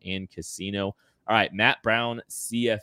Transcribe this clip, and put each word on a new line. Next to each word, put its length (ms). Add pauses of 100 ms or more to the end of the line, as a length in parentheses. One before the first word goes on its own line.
and 240
Casino. 640 (320)
All 80
right, 180
Matt 300
Brown, 440
C 420
F 140